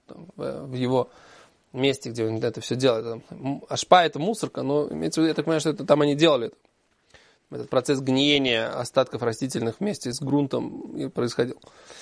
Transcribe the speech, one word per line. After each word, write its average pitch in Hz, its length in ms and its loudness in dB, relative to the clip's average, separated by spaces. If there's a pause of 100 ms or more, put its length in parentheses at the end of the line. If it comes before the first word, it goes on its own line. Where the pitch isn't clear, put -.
там, 170 280 -18
в, 143 320 -8
в 131 60 -10
его 127 360 0 (640)
месте, 131 360 0
где 117 160 -4
он 110 120 -2
это 113 240 -4
все - 140 -4
делает. 127 300 2
Там, 117 320 -10
м, 139 300 -8
ашпа — 175 380 4
это 151 140 -4
мусорка, 170 420 -4
но 143 280 0
имеется 160 300 -4
в 160 40 4
виду, 160 60 4
я 151 40 0
так 147 100 -2
понимаю, 160 160 0
что 156 120 0
это - 140 -10
там 147 160 6
они 147 140 4
делали 143 320 4
это. - 80 -14 (960)
Этот 123 180 -10
процесс 131 300 2
гниения 131 720 2 (100)
остатков 127 420 0
растительных 117 600 -2
вместе 175 320 -4
с 131 80 -10
грунтом 135 760 -2
и 139 140 -6
происходил. 120 520 -4 (400)